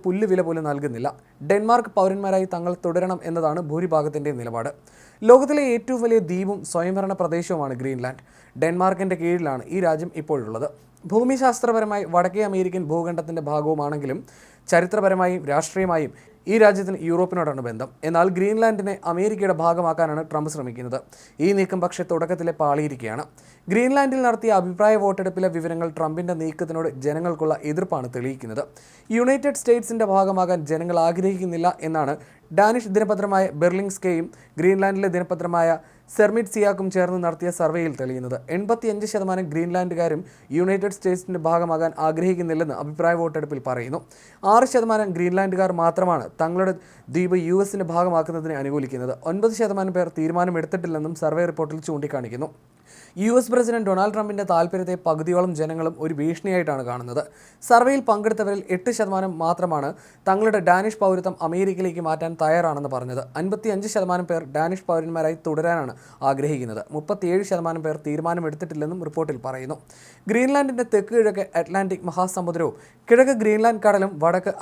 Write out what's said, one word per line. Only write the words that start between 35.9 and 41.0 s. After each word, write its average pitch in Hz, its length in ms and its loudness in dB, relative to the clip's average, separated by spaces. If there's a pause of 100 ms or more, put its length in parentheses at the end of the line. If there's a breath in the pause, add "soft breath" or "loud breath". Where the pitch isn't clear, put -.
സെർമിറ്റ് 214 380 4
സിയാക്കും 196 400 2
ചേർന്ന് 180 300 2
നടത്തിയ 165 340 -2
സർവേയിൽ 165 420 0
തെളിയുന്നത്. 127 360 -6 (200)
എൺപത്തിയഞ്ച് 214 560 -2
ശതമാനം 190 400 -2
ഗ്രീൻലാൻഡുകാരും 170 680 0 (360 loud breath)
യുണൈറ്റഡ് 190 400 0
സ്റ്റേറ്റ്സിൻ്റെ 180 520 -2